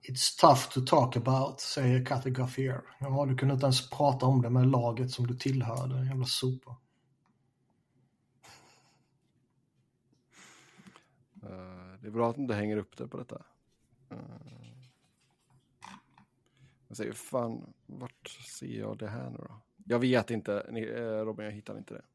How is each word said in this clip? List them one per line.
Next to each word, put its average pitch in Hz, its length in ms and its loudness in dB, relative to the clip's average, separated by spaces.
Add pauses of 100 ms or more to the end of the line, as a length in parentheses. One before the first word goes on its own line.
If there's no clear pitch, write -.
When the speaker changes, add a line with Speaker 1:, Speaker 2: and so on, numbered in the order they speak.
Speaker 1:
It's - 320 -2
tough 143 320 10
to 127 80 0
talk 127 340 4
about, 131 440 0
säger 127 460 2
Kathy 131 240 -2
Gaffier. 127 520 -2 (180)
Ja, 139 260 0
du 131 120 0
kunde 135 160 2
inte 131 120 2
ens 127 240 2
prata 135 360 2
om 131 160 6
det 117 80 0
med 127 180 6
laget 123 440 2
som 120 160 -2
du 123 80 -2
tillhörde. 127 720 -2
Jävla 131 200 -2
sopa. 127 520 -4 (4000)
Speaker 2:
Eh, 92 580 -14
det 110 60 -14
är 107 40 -10
bra 117 180 4
att 117 60 -4
du 147 60 -6
inte 120 120 -2
hänger 104 240 0
upp - 200 -8
det - 100 -10
på - 100 -10
detta. - 260 -12 (680)
Eh, - 60 -14 (2750)
jag - 100 -14
säger, 117 160 -6
fan, 117 600 -6 (120)
vart - 440 -16 (300)
ser 120 200 -10
jag 107 180 -8
det 113 100 -10
här 123 220 -8
nu 117 80 -12
då? - 240 -16 (240)
Jag 120 140 2
vet 123 320 4
inte, 104 400 -4
ni, 113 160 -6
eh, 117 140 -6
Robin, 110 440 -6
jag 107 60 -8
hittar 104 260 -12
inte 107 160 -14
det. - 220 -16